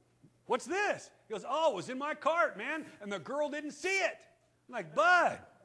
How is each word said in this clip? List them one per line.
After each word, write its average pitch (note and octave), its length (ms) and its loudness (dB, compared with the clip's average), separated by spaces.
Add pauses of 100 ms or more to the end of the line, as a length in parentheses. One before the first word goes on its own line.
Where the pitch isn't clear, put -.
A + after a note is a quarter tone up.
(460)
what's B3 200 -4
this? E4+ 440 -4 (180)
He G#3+ 60 -18
goes, F#3+ 140 -10
Oh, D4+ 240 0
it A3+ 40 -2
was E3+ 140 -8
in B3+ 80 -8
my D4 160 -6
cart, D4+ 440 4
man, C#4 280 -6 (160)
and G3+ 100 -10
the G3 80 -4
girl C#4 300 0
didn't D4 220 -6
see - 180 -4
it. F#4+ 240 0 (540)
I'm B3 60 -20
like, E3+ 220 -8
Bud, E4 440 4 (260)